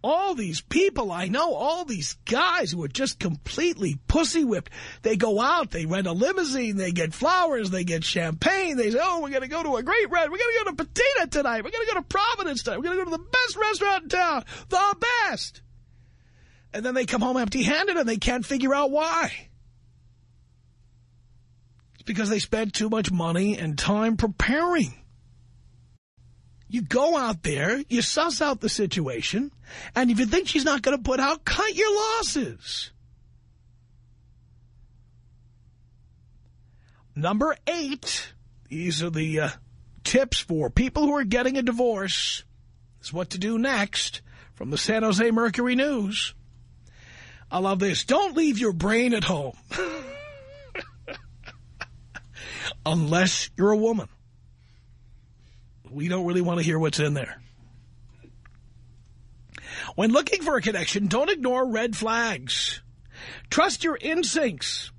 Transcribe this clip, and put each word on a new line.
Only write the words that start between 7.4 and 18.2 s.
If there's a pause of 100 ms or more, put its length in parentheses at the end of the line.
they
get
champagne.
They
say,
"Oh,
we're
gonna
go
to
a
great
restaurant.
We're
gonna
go
to
Patina
tonight.
We're
gonna
go
to
Providence
tonight.
We're
gonna
go
to
the
best
restaurant
in
town. (260)
The (220)
best." (1120)
And
then
they
come
home
empty-handed
and
they
can't